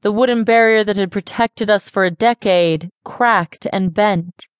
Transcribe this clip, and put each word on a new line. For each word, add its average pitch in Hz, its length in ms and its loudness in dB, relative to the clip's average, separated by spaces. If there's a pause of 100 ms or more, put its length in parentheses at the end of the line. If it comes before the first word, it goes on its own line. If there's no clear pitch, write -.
the 208 100 -2
wooden 233 320 0
barrier 226 400 4
that 202 140 -2
had 190 140 -4
protected 220 580 -4
us 208 180 0
for 196 160 -2
a 180 80 0
decade 175 800 0 (160)
cracked 220 680 -2
and 190 220 -2
bent. 180 540 -2 (120)